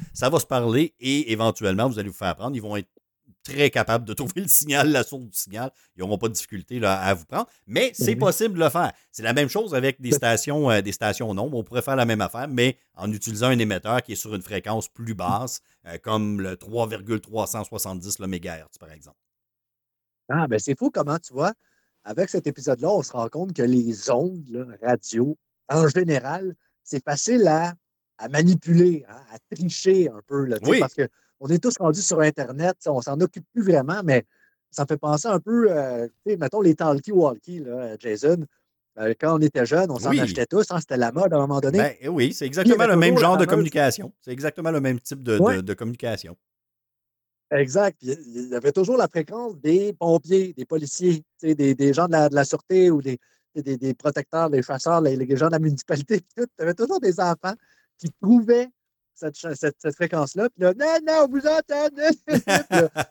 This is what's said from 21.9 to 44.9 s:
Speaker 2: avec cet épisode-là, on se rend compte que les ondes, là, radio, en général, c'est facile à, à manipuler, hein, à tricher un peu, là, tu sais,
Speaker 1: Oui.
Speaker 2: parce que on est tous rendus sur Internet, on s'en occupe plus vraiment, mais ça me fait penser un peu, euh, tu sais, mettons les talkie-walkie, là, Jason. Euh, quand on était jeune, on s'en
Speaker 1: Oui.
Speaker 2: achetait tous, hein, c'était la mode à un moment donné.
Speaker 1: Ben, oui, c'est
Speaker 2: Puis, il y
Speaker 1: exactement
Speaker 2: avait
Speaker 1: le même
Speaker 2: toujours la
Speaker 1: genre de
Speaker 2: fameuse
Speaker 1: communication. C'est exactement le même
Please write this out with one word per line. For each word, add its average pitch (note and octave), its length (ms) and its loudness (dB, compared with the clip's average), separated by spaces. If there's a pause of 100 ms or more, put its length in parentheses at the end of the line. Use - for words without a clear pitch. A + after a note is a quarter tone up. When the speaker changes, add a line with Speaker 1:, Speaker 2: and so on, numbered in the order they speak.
Speaker 2:
avec A2 260 -4
cet - 180 -4
épisode-là, C#3 420 -2
on G3 140 0
se - 80 -16
rend A#2 180 -4
compte F3+ 240 -8
que D3 80 -4
les A#2+ 480 0
ondes, E3 400 -2
là, B2 160 -10 (160)
radio, A#2+ 560 -2 (320)
en D#3 180 4
général, E3 680 -2 (280)
c'est C#3 200 -8
facile G#3 440 2
à, E3 280 0 (420)
à A2+ 100 -12
manipuler, E3+ 800 4
hein, G#2+ 120 -20 (120)
à - 240 -16
tricher F3+ 540 2
un G#2+ 160 -14
peu, C#3 200 -2
là, A#2+ 120 -2
tu G#2 80 -8
sais, C#3+ 60 4
Speaker 1:
Oui. C4 80 4
Speaker 2:
parce C3 160 -2
que C3+ 120 0 (340)
on C3+ 80 -6
est E3+ 120 2
tous B3 160 -2
rendus D#3 240 0
sur D#3+ 200 0
Internet, D3+ 560 0 (100)
on C#3 140 0
s'en C#3 180 -4
occupe F3+ 240 -2 (100)
plus A#3 80 -2
vraiment, E3+ 440 2
mais C3+ 200 4 (460)
ça D3 120 -6
me C#3 40 -2
fait D3+ 100 -2
penser D3+ 300 -2
un F#3+ 140 0
peu, A3+ 280 2
euh, C3 380 -2 (180)
tu G#3 60 -2
sais, G3+ 60 0
mettons E3+ 240 -2
les E3+ 140 6
talkie-walkie, E3 840 0
là, B2 400 -10
Jason. C#3 460 0 (520)
Euh, A2 220 0
quand D#3+ 180 2
on D3+ 40 2
était C#3+ 240 2
jeune, D#3+ 260 2
on B2 80 -6
s'en - 120 -2
Speaker 1:
Oui. - 100 2
Speaker 2:
achetait A#2 240 -2
tous, G3+ 260 2
hein, F3 80 -4
c'était - 160 -6
la A#2+ 160 0
mode E3 220 0
à - 20 4
un C#3+ 60 4
moment C#3 180 0
donné. C#3 180 2
Speaker 1:
Ben, C#3 300 0
oui, C#3 260 0
c'est D3 120 -8
Speaker 2:
Puis, - 0 -
il - 0 -
y - 20 -2
Speaker 1:
exactement G#3+ 380 4
Speaker 2:
avait G#3+ 80 4
Speaker 1:
le E3+ 40 6
même E3+ 180 6
Speaker 2:
toujours D#3+ 60 6
la E3 60 6
Speaker 1:
genre F#3 100 4
de F#3 40 4
Speaker 2:
fameuse F3+ 100 2
Speaker 1:
communication. D#3 680 0
C'est B2+ 100 -12
exactement D3+ 400 -4
le D#3 80 0
même C3 220 0